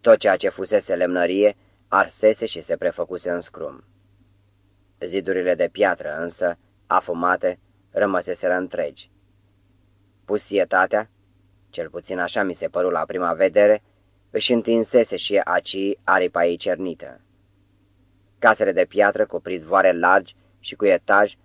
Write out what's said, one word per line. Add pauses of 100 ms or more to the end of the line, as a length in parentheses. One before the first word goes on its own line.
Tot
ceea
ce
fusese
lemnărie (320)
arsese
și
se
prefăcuse
în
scrum. (1160)
Zidurile
de
piatră,
însă, (280)
afumate, (320)
rămăseseră
întregi. (1120)
Pustietatea, (600)
cel
puțin
așa
mi
se
păru
la
prima
vedere, (480)
își
întinsese
și
aci (280)
aripa
ei
cernită. (1160)
Casele
de
piatră,
cu
pridvoare
largi (220)
și
cu
etaj (100)